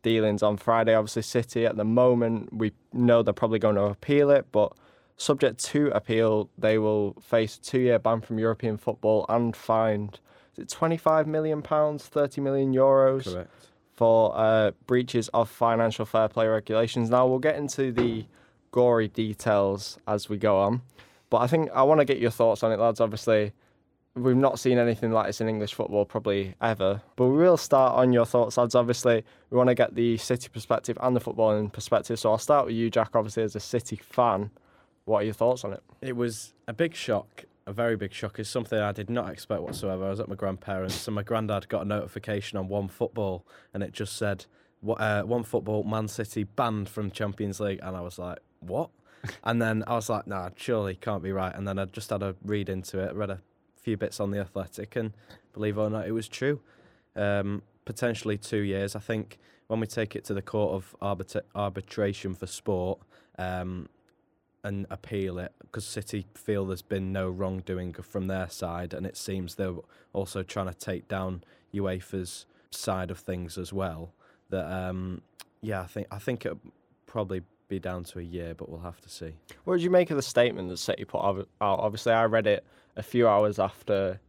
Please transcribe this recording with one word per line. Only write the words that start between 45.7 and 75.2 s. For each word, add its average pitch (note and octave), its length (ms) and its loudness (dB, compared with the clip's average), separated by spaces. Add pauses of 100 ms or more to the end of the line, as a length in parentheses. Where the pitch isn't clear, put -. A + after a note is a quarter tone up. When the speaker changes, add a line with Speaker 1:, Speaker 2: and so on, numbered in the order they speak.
Speaker 2:
Man G#2+ 240 -2
City G#2+ 360 -6
banned G#2+ 460 -4
from G#2 220 -8
Champions G2+ 480 -6
League," G2+ 240 -4
and F#2 120 -10
I F2 60 -10
was F2 160 -12
like, F2+ 220 -12 (220)
"What?" G#2+ 280 -6 (340)
<laughs> - 200 -14
And A#2 180 0
then A2 240 0
I A#2+ 80 -4
was A2+ 160 -4
like, G#2+ 160 -4
"Nah, F#2 300 -8
surely G#2 400 -4
can't G2+ 260 -6
be F#2+ 100 -6
right." F#2 240 -4
And G2 120 -8
then F#2+ 100 -4
I G2 80 -4
just G#2 240 -14
had G#2 140 -4
a F#2+ 200 -6
read G2+ 240 -4
into F#2+ 320 -8
it, F#2+ 160 -6
read G2+ 140 -6
a F#2+ 100 -10 (420)
few A2 140 -2
bits - 240 -6
on G2+ 120 -2
The G2+ 80 -4
Athletic, G2 580 -8
and A2 160 -6 (400)
believe G#2+ 240 -4
it G#2+ 40 -2
or G#2+ 80 0
not, G#2+ 160 -4
it G#2+ 60 -6
was A2 160 -4
true. C#3 320 -4 (560)
Um, G2+ 460 -2 (240)
potentially A2 520 -4
two - 200 -6
years. G2 400 -4
I - 20 -10
think - 380 -8 (300)
when A2+ 120 -2
we A2 80 -2
take G#2+ 300 -6
it - 80 -10
to G#2 80 -6
the G2 80 -4
court G#2 320 -2
of F#2+ 280 -10
arbitra-, G2 420 -6 (120)
arbitration G2 800 -6
for F2+ 120 -14
sport, F#2 520 -4 (400)
um, F#2 480 -8 (760)
and G2 260 -8
appeal F#2+ 500 -8
it, - 140 -12 (180)
'cause G#2+ 140 -10
City G#2 480 -10
feel G2+ 320 -4
there's F#2+ 160 -8
been F#2+ 320 -6
no F#2 160 -4
wrongdoing F#2 640 -6
from F#2 340 -8
their F#2 220 -6
side, E2+ 440 -10
and F#2+ 120 -8
it - 100 -10
seems F#2+ 400 -10
they're F#2 200 -6 (360)
also G2 320 -6
trying F#2+ 240 -8
to F2 60 -10
take - 340 -10
down F#2 340 -6 (320)
uefa's F#2 720 -6 (260)
side F#2 380 -6
of F2+ 100 -10
things F2+ 380 -10
as F2+ 140 -10
well. F2 420 -8 (360)
That, F#2 200 -4
um, F#2 520 -6 (400)